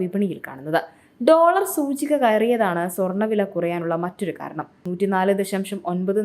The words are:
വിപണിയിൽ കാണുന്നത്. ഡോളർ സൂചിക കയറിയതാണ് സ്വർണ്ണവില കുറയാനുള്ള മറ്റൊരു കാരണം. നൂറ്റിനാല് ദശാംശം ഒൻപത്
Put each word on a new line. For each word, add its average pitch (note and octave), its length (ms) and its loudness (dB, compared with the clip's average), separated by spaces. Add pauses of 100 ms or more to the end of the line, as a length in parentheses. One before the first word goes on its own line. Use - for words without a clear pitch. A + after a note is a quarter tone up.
വിപണിയിൽ F#3 460 -2
കാണുന്നത്. D3 340 -2 (460)
ഡോളർ E4+ 360 6 (120)
സൂചിക C#4+ 460 -2
കയറിയതാണ് G#3+ 640 2 (120)
സ്വർണ്ണവില G3+ 460 0 (120)
കുറയാനുള്ള E3+ 500 -2
മറ്റൊരു F3+ 360 -6
കാരണം. D3 280 -10 (200)
നൂറ്റിനാല് F#3+ 520 0
ദശാംശം G3 400 -4 (120)
ഒൻപത് F#3 340 -2